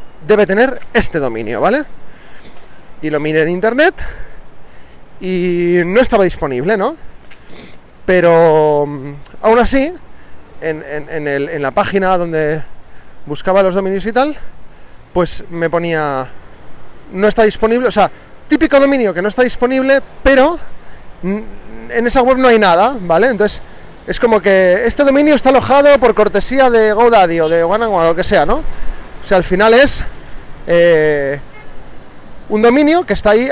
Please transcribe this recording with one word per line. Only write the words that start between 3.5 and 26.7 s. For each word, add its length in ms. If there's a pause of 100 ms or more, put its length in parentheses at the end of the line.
y 640
no 140
estaba 240
disponible, 540
¿no? 180 (1080)
Pero, 840
mm, 260 (280)
aún 180
así, 340 (680)
en, 220
en, 260
en 180
el, 220
en 120
la 100
página 460
donde 440 (640)
buscaba 380
los 120
dominios 300
y 60
tal, 240 (800)
pues 360
me 200
ponía, 580 (840)
"No 160
está 160
disponible", 440
o 40
sea, 200 (360)
típico 320
dominio 340
que 80
no 80
está 140
disponible, 580 (200)
pero 380 (640)
n-, 200 (460)
en 180
esa 140
web 160
no 100
hay 120
nada, 400
¿vale? 280
Entonces, 340 (440)
es 140
como 220
que 440
este 180
dominio 300
está 160
alojado 500
por 140
cortesía 560
de 240